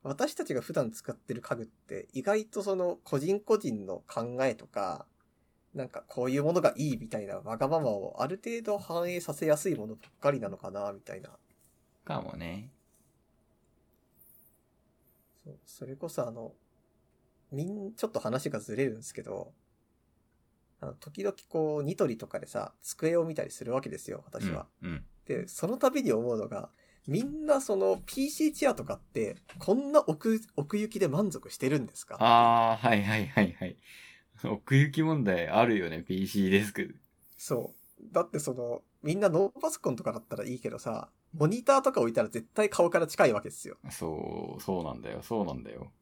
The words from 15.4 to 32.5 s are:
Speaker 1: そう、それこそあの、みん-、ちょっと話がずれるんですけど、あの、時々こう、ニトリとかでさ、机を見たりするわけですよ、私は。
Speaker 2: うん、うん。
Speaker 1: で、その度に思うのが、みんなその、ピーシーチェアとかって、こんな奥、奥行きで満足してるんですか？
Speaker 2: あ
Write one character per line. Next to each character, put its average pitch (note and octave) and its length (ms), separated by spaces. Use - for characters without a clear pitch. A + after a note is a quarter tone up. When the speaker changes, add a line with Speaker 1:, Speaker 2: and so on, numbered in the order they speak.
Speaker 1:
そ D3 80
う、 C#3+ 140
そ - 200
れ C3+ 100
こ D#3+ 140
そ B2 180
あ A2+ 40
の、 A2+ 220
み C#3 140
ん-、 G3+ 300
ち - 100
ょ - 20
っ A3 40
と - 80
話 C3 300
が G#2+ 100
ず G#2 160
れ C3+ 100
る A#2 80
ん - 40
で A2+ 60
す - 100
け - 100
ど、 - 300
あ C3+ 60
の、 B2+ 60
時 D3+ 300
々 G3 120
こ D#3 280
う、 D3 60
ニ D#3+ 120
ト F3+ 120
リ A2+ 100
と - 100
か - 120
で - 80
さ、 G2+ 340
机 E3 360
を E3 80
見 D#3+ 100
た - 80
り - 80
す - 140
る A#2 80
わ C3+ 80
け A2 80
で - 80
す - 120
よ、 G2+ 160
私 - 240
は。 - 180
Speaker 2:
う F2+ 60
ん、 F2 40
う - 40
ん。 C#2+ 100
Speaker 1:
で、 - 220
そ - 200
の B3 100
度 C4+ 260
に D3+ 100
思 A#2 220
う - 20
の G#2+ 100
が、 G#2 220
み D#3+ 140
ん D4 240
な C#4 160
そ G#3 140
の、 F#3+ 300
ピ C4+ 220
ー - 20
シ D#4 200
ー D4+ 40
チ C#4+ 140
ェ B3 40
ア - 40
と - 80
か - 120
っ - 40
て、 - 380
こ F3+ 160
ん C#4 180
な D4+ 140
奥、 A3 340
奥 F3 220
行 G#3+ 140
き G3 80
で F#3 80
満 F3 240
足 - 200
し - 60
て C3 120
る D3 100
ん A#2 60
で - 100
す - 100
か？ - 140
Speaker 2:
あ A#2 600